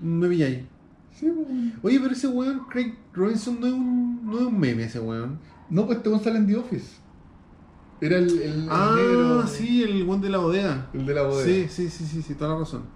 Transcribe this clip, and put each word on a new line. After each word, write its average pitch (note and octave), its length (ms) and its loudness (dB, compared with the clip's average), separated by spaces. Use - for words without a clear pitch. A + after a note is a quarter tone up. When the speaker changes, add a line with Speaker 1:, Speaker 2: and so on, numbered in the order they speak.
Speaker 1:
Me E3 260 0
vi F3 140 2
ahí. C3 260 -2
Speaker 2:
Sí, D#4 200 -2
pues. D#4 140 -4
Speaker 1:
Oye, B3 180 4
pero B3+ 120 -2
ese C4 160 -4
weón, C4 400 -2
Craig A#3+ 240 -4
Robinson, A3+ 460 -2
no B3 80 -2
es B3+ 40 0
un, B3 540 0
no G#3+ 140 -4
es B3 60 2
un A3 140 0
meme A#2+ 240 2
ese A2+ 160 -8
weón. A2+ 380 -6
Speaker 2:
No, F#3+ 160 2
pues A#3+ 120 0
este G#3+ 120 -2
weón G#3+ 120 2
sale A3+ 160 0
en G#3 80 4
The G3+ 100 2
Office. A3+ 400 -8
Era D#3+ 160 2
el, F3+ 120 4
el, E3+ 120 2
el D#3+ 40 -6
Speaker 1:
Ah, G3 300 4
Speaker 2:
negro. A#3+ 480 4
Speaker 1:
sí, A#3+ 380 2
el G3+ 180 2
weón F#3+ 180 0
de G3 80 -2
la F#3+ 100 0
bodega. E3+ 540 0
Speaker 2:
El C3+ 140 -4
de C#3+ 80 0
la D3 80 2
bodega. C#3 240 0
Speaker 1:
Sí, F#3 240 2
sí, F3+ 180 -4
sí, E3 160 -10
sí, D#3 160 -6
sí, D3 140 -6
toda D3+ 180 -2
la D#3+ 60 -2
razón. C#3+ 240 -6